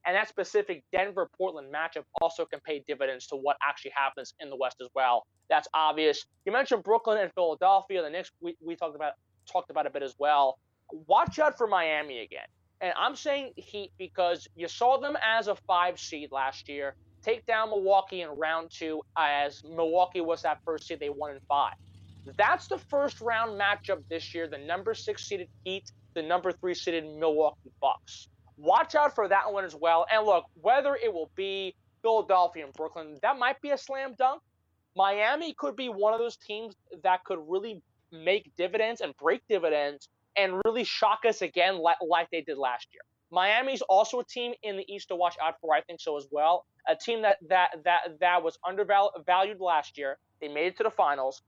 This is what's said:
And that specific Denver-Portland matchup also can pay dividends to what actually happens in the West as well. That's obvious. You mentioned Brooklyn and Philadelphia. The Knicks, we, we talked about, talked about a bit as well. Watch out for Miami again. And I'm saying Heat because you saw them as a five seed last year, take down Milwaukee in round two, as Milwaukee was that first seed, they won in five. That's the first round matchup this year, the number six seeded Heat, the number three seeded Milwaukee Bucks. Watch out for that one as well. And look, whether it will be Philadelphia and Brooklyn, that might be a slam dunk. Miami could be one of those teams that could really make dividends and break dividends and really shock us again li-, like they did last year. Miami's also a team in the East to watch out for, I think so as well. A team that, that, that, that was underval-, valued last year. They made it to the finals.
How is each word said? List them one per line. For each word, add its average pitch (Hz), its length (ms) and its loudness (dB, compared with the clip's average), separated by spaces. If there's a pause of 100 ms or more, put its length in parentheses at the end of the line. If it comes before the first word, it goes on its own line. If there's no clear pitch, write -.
And 180 100 2
that 208 140 0
specific 196 520 -4 (100)
Denver-Portland 180 800 -4
matchup 151 320 -6 (180)
also 165 240 -2
can 151 140 -10
pay 147 280 -8
dividends 135 380 -6
to 147 100 -8
what 139 260 -2
actually 139 320 -4
happens 135 460 -4
in 151 80 -12
the 139 80 -12
West 127 240 -4
as 127 140 -14
well. 123 320 2 (240)
That's 151 240 0
obvious. 156 500 2 (220)
You 185 60 -2
mentioned 247 320 0
Brooklyn 220 340 2
and 185 160 -2
Philadelphia. 185 680 2
The 156 60 -4
Knicks, 170 220 -8 (100)
we, 170 240 -8
we 170 120 -8
talked 156 200 -6
about, 147 160 -4 (340)
talked - 220 -4
about 151 180 -2
a 139 40 -4
bit 139 120 -6
as 135 160 -8
well. 143 400 4 (480)
Watch 254 320 4
out 302 200 2
for 240 80 2
Miami 156 540 0
again. 69 260 -14 (340)
And 185 160 -2
I'm 247 180 -2
saying 285 420 -6
Heat - 420 -14
because 175 580 -2
you 165 120 -8
saw 247 280 2
them 285 260 -4
as 220 260 0
a 202 60 0
five 180 460 0
seed 147 320 -12
last 135 340 -6
year, 143 280 -8 (280)
take 226 220 -2
down 220 240 0
Milwaukee 190 540 2
in 160 80 -10
round 160 400 -4
two, 156 320 -6 (160)
as 143 460 0
Milwaukee 165 580 0
was 165 180 -2
that 151 240 -2
first 156 220 -6
seed, - 120 -10
they 147 120 -6
won 147 220 -8
in 135 140 -14
five. 143 280 0 (640)
That's 277 300 2
the - 100 -4
first 285 420 -2
round 226 400 -2
matchup 202 480 0
this 165 260 -8
year, 165 140 -6
the 151 80 -10
number 175 380 -4
six - 340 -8
seeded 180 200 -8 (160)
Heat, 190 280 -10 (220)
the 165 80 -4
number 175 300 0
three 180 200 -4
seeded 170 320 -4
Milwaukee 156 680 0 (120)
Bucks. - 460 -4 (280)
Watch 190 380 2
out 294 200 4
for 214 120 0
that 196 240 4
one 196 140 -4
as 160 100 -10
well. 165 380 4
And 220 140 4
look, 185 180 6 (160)
whether 269 340 4
it 233 180 0
will 160 220 -6
be 196 400 -4 (280)
Philadelphia 185 600 4
and 135 100 -16
Brooklyn, 156 480 -10
that 254 160 2
might 254 240 0
be 285 80 -6
a 269 80 2
slam 269 400 -8
dunk. 262 240 2 (540)
Miami 214 600 2
could 277 200 -6
be 254 120 -6
one 208 240 2
of 226 60 0
those 233 180 -2
teams 214 380 -12 (280)
that 185 220 2
could 185 220 -4
really 196 340 -4 (320)
make 170 440 -2
dividends 220 440 -2
and 143 160 -6
break 170 320 0
dividends 151 600 0 (280)
and 190 280 2
really 226 200 2
shock 208 420 2
us 220 160 2
again 175 340 2
li-, 170 300 2
like 165 240 2
they 165 120 -4
did 143 160 -8
last 127 340 -4
year. - 80 -20 (300)
Miami's 214 520 0
also 220 380 4
a 240 40 -6
team 240 280 -8 (100)
in 208 140 -6
the 190 160 -8
East 202 160 -12
to 190 80 -4
watch 175 260 0
out 160 180 -2
for, 156 140 0
I 151 60 2
think 170 200 -16
so 151 180 -4
as 139 120 -12
well. 151 360 2 (200)
A 160 80 2
team 226 280 -4
that, 202 160 4 (100)
that, 180 220 4 (140)
that, 175 360 0
that 175 220 4
was 160 240 -4
underval-, 196 580 2
valued 190 360 2
last 170 360 0
year. 139 220 -6 (220)
They 151 80 -8
made 147 180 -2
it 185 120 -4
to - 40 0
the 214 80 2
finals. 139 580 0